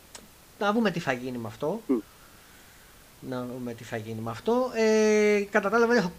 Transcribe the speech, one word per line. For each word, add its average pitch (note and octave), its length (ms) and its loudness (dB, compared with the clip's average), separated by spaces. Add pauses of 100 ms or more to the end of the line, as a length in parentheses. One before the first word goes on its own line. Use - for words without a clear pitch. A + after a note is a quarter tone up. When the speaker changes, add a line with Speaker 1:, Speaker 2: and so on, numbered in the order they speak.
(600)
Speaker 1:
να G#3 140 2
δούμε G#3+ 180 2
τι E3+ 80 -4
θα C#3+ 120 -2
γίνει B2+ 260 -6
με A2+ 100 -8
αυτό. D#3+ 400 -4
Speaker 2:
Μμ. C3+ 80 2 (1300)
Speaker 1:
Να B2+ 160 -6
δούμε B2 280 -8
τι A#2 100 -14
θα A#2 140 -8
γίνει A2 240 -8
με A2+ 80 -6
αυτό. A#3+ 460 -2
Ε, G#3+ 760 4
κατά G3+ 180 2
τα G#3 60 0
άλλα, A#3 120 4
δεν A#3+ 100 4
έχω F3 220 2